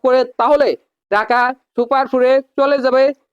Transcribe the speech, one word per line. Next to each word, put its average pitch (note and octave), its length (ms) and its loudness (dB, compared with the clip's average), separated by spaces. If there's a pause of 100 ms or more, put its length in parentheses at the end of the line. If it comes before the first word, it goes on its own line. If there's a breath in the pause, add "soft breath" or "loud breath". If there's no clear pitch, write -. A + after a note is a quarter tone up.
করে, C4 160 2 (180)
তাহলে C4+ 320 2 (420)
ঢাকা A3 300 0 (320)
সুপার C4 340 -2
ফোরে B3+ 240 0 (240)
চলে C#4 300 0
যাবে, C4 180 2 (300)